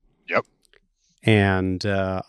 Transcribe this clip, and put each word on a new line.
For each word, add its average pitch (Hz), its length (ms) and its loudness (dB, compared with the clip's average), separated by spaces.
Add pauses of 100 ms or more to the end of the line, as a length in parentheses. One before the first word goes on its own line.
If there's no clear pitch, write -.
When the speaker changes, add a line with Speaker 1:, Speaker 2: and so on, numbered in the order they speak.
(300)
Speaker 1:
Yep. 101 160 -2 (760)
Speaker 2:
And, 95 600 2
uh, 95 440 -4